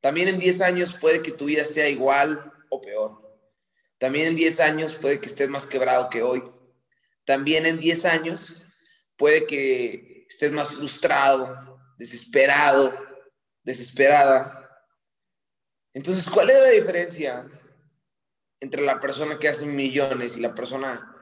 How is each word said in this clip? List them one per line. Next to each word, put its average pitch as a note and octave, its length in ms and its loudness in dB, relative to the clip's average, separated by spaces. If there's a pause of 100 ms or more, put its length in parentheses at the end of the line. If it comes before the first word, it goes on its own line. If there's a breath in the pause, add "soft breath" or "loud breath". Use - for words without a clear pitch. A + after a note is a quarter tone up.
También E3 280 0
en F#3+ 100 -2
diez F3+ 220 0
años F3+ 380 0
puede D#3+ 220 -2
que D#3+ 100 -10
tu C#3+ 140 -10
vida D3 200 -2
sea D3+ 240 -2
igual C#3+ 640 -2 (160)
o G#2 120 -6
peor. G#2+ 580 -10 (580)
También C#3+ 300 -2
en E3 80 0
diez D#3+ 240 0
años D#3 360 0
puede C#3 240 -2
que - 80 -12
estés C#3 220 -4
más C#3 160 -8
quebrado B2+ 440 0
que A#2 140 -4
hoy. B2+ 200 -2 (800)
También C#3+ 420 0
en E3 120 0
diez E3 260 -2
años E3 520 -2 (580 soft breath)
puede D3+ 300 4
que C3 800 -4
estés C#3+ 240 -2
más D3 220 -6
frustrado, C3+ 1040 0 (200)
desesperado, C3+ 1000 2 (680)
desesperada. C3+ 920 2 (1400)
Entonces, E3+ 360 -6
¿cuál G3+ 200 2
es C4+ 100 8
la C4 100 8
diferencia E3+ 800 0 (1120)
entre C3+ 220 -8
la C3+ 160 0
persona D3 380 -6
que D3+ 120 0
hace D3 160 -4
millones C3+ 720 -4
y - 20 -12
la A2+ 160 -4
persona C3 680 -10